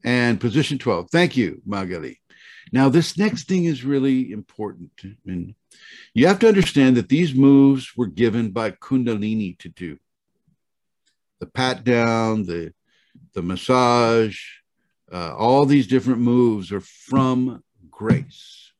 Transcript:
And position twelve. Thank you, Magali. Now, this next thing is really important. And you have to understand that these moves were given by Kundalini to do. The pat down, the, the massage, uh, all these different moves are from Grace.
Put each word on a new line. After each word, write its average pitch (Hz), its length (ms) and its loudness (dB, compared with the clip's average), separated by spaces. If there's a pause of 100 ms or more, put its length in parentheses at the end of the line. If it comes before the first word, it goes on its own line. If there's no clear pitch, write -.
And 120 360 0
position 131 380 -2
twelve. 92 340 -4
Thank 175 260 0
you, 107 280 -2
Magali. 92 540 -10 (520)
Now, 135 180 4
this 160 280 2
next 202 300 -2
thing 180 180 0
is 135 200 -4
really 135 460 0
important. 95 600 -12 (340)
And 92 300 -10 (580)
you 127 140 4
have 190 120 4
to 226 80 4
understand 143 500 4
that 113 120 -4
these 151 240 0
moves 139 640 4
were 120 120 -4
given 107 440 -2
by 107 200 -4
Kundalini 110 880 -4
to - 100 -20
do. 82 280 -14 (1400)
The - 60 -12
pat 127 380 -4
down, 113 600 0
the, 85 300 -8 (600)
the 98 80 -8
massage, 117 1000 0 (720)
uh, 85 240 -10
all 127 300 2
these 135 220 2
different 123 320 0
moves 120 520 0
are 98 100 -6
from 127 840 -4 (260)
Grace. - 920 -6